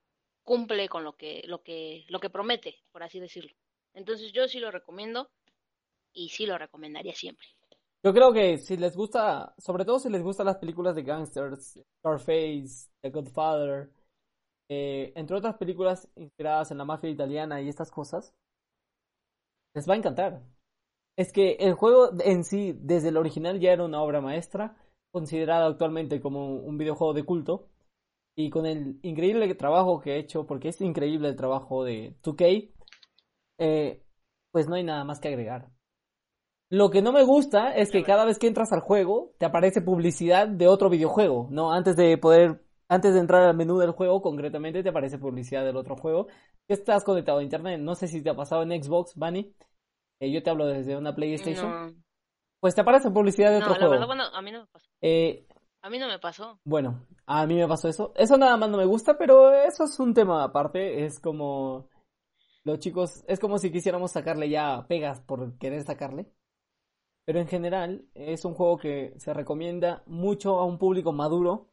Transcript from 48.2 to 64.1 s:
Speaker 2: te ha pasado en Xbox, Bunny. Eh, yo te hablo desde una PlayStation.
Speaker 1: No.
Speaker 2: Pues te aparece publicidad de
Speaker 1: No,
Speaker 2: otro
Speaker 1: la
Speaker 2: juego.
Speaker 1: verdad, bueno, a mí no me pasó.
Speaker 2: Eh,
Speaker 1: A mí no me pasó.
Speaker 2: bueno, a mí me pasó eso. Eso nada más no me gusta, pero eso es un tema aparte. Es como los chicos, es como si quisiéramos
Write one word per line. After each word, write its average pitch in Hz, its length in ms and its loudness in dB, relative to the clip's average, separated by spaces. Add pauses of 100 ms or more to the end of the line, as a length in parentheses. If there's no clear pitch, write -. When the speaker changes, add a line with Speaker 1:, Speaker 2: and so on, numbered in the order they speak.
Speaker 2:
te 156 80 -4
ha 135 60 0
pasado 151 260 -4
en 165 220 -4
Xbox, 175 320 -4
Bunny. 175 360 -6 (720)
Eh, 139 100 -4
yo 160 120 -4
te 170 80 0
hablo 151 160 -2
desde 139 280 -4
una 147 200 -6
PlayStation. 156 560 -4
Speaker 1:
No. 165 320 -12 (580)
Speaker 2:
Pues 180 140 2
te 208 60 2
aparece 254 280 6
publicidad 202 420 4
de 208 100 4
Speaker 1:
No, 208 40 0
Speaker 2:
otro 196 80 4
Speaker 1:
la 180 60 -2
Speaker 2:
juego. 170 140 6
Speaker 1:
verdad, 127 140 2
bueno, 262 240 -4
a 190 120 -10
mí 208 80 -16
no 233 80 -16
me 214 80 -20
pasó. - 220 -20 (120)
Speaker 2:
Eh, 165 460 0 (340)
Speaker 1:
A 196 80 -16
mí 240 80 -10
no 262 100 -8
me 190 120 -8
pasó. 202 460 -14
Speaker 2:
bueno, 131 420 -4 (180)
a 151 220 -2
mí 170 80 0
me 175 120 2
pasó 160 220 -2
eso. 202 260 -6
Eso 233 220 6
nada 247 200 6
más 214 120 0
no 202 80 -2
me 190 80 2
gusta, 226 320 2
pero 262 380 10
eso 294 300 4
es 285 140 -6
un 240 140 2
tema 180 300 4
aparte. 151 640 -2
Es 147 140 -10
como 139 680 -6 (760)
los 151 140 -2
chicos, 175 500 -6
es 185 120 0
como 208 180 -2
si 180 140 -2
quisiéramos 180 400 -2